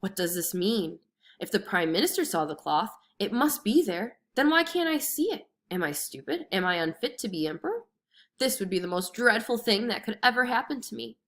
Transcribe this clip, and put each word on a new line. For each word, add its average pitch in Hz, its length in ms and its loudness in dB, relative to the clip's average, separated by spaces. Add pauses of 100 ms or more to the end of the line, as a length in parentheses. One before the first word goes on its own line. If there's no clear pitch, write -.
What 190 160 -6
does 175 180 -2
this 175 200 -4
mean? 180 440 0 (420)
If 170 100 -8
the 196 100 2
Prime 170 320 0
Minister 311 320 2
saw 165 200 0
the 151 100 -4
cloth, 151 360 0 (280)
it 202 140 -2
must 277 320 0
be 269 180 6
there. 208 360 -2 (160)
Then 285 160 4
why 330 140 6
can't 330 240 0
I 311 100 2
see - 340 -2
it? - 160 -8 (220)
Am 180 120 -2
I 147 100 0
stupid? 208 600 -6
Am 185 120 0
I 180 120 2
unfit 165 420 -4
to 226 100 -6
be 160 180 -2
emperor? 415 380 -4 (540)
This 254 220 0
would 185 100 -4
be 185 80 0
the 180 100 -2
most 180 260 -2
dreadful 226 440 2
thing 220 300 2
that - 160 -4
could - 180 -6
ever 247 220 4
happen 247 380 -2
to - 120 -12
me. 226 220 -10 (120)